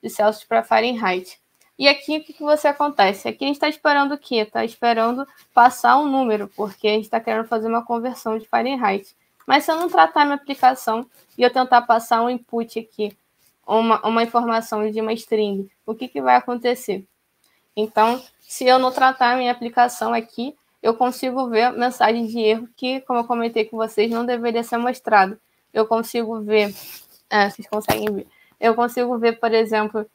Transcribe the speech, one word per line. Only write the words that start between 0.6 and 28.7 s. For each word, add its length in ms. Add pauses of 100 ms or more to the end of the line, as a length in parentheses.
Fahrenheit. 720 (400)
E 80
aqui, 300
o 80
que 80
que 100
você 240
acontece? 640
Aqui 160
a 40
gente 120
tá 80
esperando 460
o 40
quê? 280
Tá 180
esperando 640 (240)
passar 460
um 100
número, 480
porque 320
a 40
gente 180
tá 100
querendo 260
fazer 220
uma 160
conversão 540
de 100
Fahrenheit. 680 (320)
Mas 180
se 60
eu 60
não 120
tratar 360
minha 120
aplicação 680 (300)
e 60
eu 100
tentar 300
passar 400
um 80
input 500
aqui, 360 (500)
uma, 400
uma 160
informação 680
de 100
uma 120
string, 580 (140)
o 100
que 140
que 140
vai 140
acontecer? 720 (680)
Então, 460 (180)
se 240
eu 140
não 120
tratar 460
minha 160
aplicação 640
aqui, 420 (260)
eu 120
consigo 540
ver 240
mensagem 540
de 120
erro 380
que, 260
como 180
eu 40
comentei 400
com 120
vocês, 340
não 140
deveria 380
ser 160
mostrado. 600 (340)
Eu 140
consigo 540
ver, 340 (540)
é, 220
vocês 180
conseguem 440
ver. 140 (320)
Eu 160